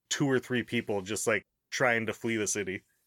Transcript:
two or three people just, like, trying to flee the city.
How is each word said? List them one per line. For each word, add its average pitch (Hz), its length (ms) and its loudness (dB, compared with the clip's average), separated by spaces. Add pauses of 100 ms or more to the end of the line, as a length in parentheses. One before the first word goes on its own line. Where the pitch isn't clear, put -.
(100)
two 143 200 2
or 131 80 4
three 120 240 0
people 110 400 -2
just, 98 240 -4
like, 107 200 2 (240)
trying 117 360 2
to 107 60 -2
flee 113 240 -2
the 107 100 0
city. 98 360 -4 (240)